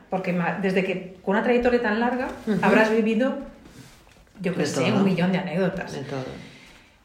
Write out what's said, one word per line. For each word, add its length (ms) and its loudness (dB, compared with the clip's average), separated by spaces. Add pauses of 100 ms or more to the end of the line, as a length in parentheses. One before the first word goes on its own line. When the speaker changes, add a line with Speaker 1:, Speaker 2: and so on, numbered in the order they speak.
Speaker 1:
Porque 240 -4
ma-, 300 -2
desde 200 0
que, 400 -6
con 140 0
una 80 0
trayectoria 380 2
tan 180 0
larga, 280 -2 (180)
Speaker 2:
Ujú. 160 2
Speaker 1:
habrás 280 6
vivido, 440 2 (1040)
yo 140 -2
qué 60 -4
Speaker 2:
De 60 0
Speaker 1:
sé, 220 -2
Speaker 2:
todo. 80 2
Speaker 1:
un 80 4
millón 260 2
de 80 2
anécdotas. 540 -2
Speaker 2:
De 80 -8
todo. 240 -8 (800)